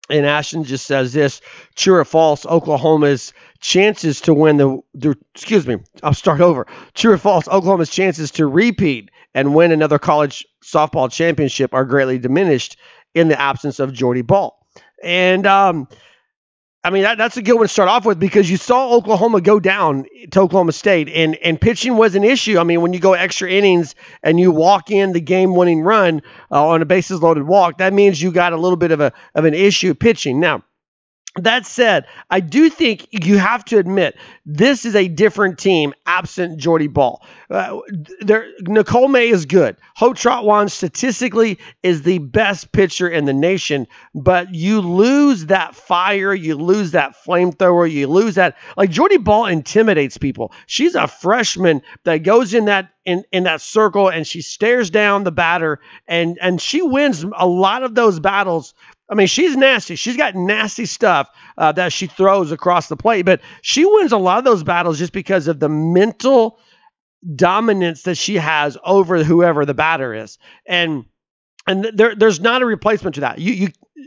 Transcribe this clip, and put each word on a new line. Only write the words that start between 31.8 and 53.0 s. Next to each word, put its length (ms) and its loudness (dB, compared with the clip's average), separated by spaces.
I 120 0
do 280 2
think 420 -2
you 260 2
have 280 0
to 120 2
admit 400 0
this 380 0
is 140 0
a 100 2
different 500 0
team 360 0
absent 520 -6
Jordy 300 0
Ball. 380 -2
Uh, 280 -4
there, 280 -2
Nicole 440 2
May 220 2
is 160 0
good. 320 2
Hope 220 2
Trotwan 520 0
statistically 880 -4
is 180 0
the 160 0
best 560 -4
pitcher 340 0
in 160 -2
the 100 0
nation, 540 -2
but 400 -2
you 280 -2
lose 640 2
that 280 -2
fire, 600 -2
you 220 -4
lose 360 0
that 240 -2
flamethrower, 640 2
you 180 -4
lose 280 0
that. 220 0
Like, 140 2
Jordy 260 2
Ball 300 2
intimidates 720 0
people. 340 -6
She's 300 -2
a 120 -2
freshman 720 -2
that 200 -2
goes 300 2
in 120 2
that, 240 -2